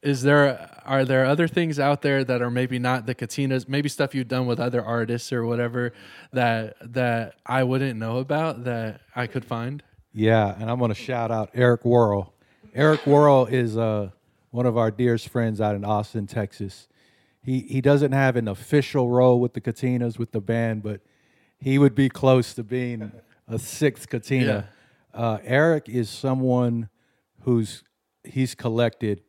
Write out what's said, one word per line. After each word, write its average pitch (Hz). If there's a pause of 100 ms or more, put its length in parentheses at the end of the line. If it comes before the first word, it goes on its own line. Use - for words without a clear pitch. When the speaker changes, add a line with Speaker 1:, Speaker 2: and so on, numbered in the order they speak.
Speaker 1:
is 139
there, 139 (160)
are 135
there 131
other 151
things 160
out 143
there 139
that 123
are 123
maybe 123
not 123
the 127
Katinas, 131
maybe 143
stuff -
you've 131
done 127
with 120
other 120
artists 117
or 117
whatever 120 (400)
that, 117 (180)
that 117 (100)
I 131
wouldn't 131
know 113
about 135
that 113 (140)
I 123
could 120
find? 127 (320)
Speaker 2:
Yeah, 107
and 113
I'm 123
gonna 117
shout 117
out 110
Eric 123
Worrell. 110 (400)
Eric 151
Worrell 143
is, 117
uh, 107 (420)
one 123
of 117
our 113
dearest 117
friends 113
out 107
in 98
Austin, 104
Texas. 101 (540)
He, 131
he 131
doesn't 139
have 131
an 113
official 127
role 123
with 120
the -
Katinas, 120
with 117
the 113
band, 113
but 104 (560)
he 135
would 139
be 135
close 131
to 123
being 117 (380)
a 113
sixth -
Katina. 127 (440)
Speaker 1:
Yeah. -
Speaker 2:
Uh, 110
Eric 151
is 117
someone 123 (540)
who's, 117 (400)
he's 127
collected 113